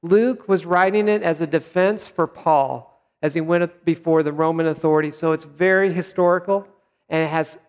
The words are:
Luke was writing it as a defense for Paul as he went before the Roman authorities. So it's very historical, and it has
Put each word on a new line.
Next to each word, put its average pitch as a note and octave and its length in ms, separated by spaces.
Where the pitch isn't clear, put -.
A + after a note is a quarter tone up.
Luke A3+ 440
was F3+ 180
writing F#3+ 420
it G#3 160
as E3 160
a E3 80
defense F#3 600
for D#3+ 200
Paul C3+ 760
as D3+ 120
he E3 80
went E3+ 440
before E3 360
the D3 120
Roman D#3+ 340
authorities. D3+ 500
So D#3+ 140
it's D#3+ 140
very F#3 480
historical, F3+ 760
and D#3+ 140
it D#3 60
has D#3 280